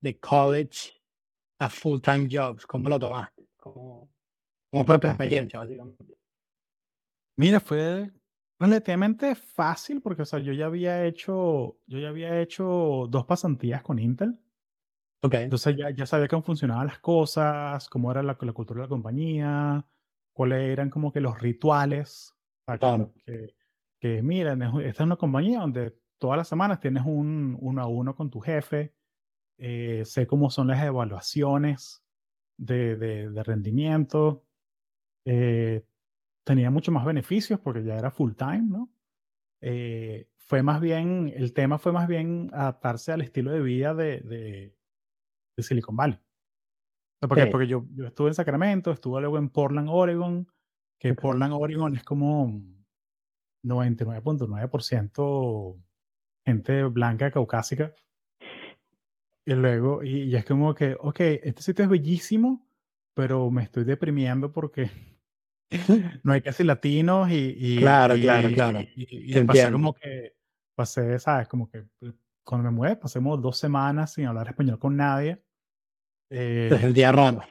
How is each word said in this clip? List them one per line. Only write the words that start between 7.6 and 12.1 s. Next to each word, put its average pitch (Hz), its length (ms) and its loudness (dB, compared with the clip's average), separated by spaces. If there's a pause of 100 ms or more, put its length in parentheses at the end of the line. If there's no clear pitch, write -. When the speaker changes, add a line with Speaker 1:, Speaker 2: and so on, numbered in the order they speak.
Speaker 2:
relativamente 214 760 2
fácil 170 680 -4
porque, 170 200 -6
o 147 40 -4
sea, 147 140 -6
yo 139 140 -4
ya 151 140 -4
había 175 380 -2
hecho, 170 720 -2 (100)
yo 131 120 -10
ya 147 100 -8
había 165 320 -4